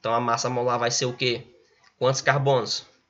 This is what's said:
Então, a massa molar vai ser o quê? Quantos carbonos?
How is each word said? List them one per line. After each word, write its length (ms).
Então, 120
a 80
massa 300
molar 260
vai 140
ser 160
o 80
quê? 320
Quantos 220
carbonos? 640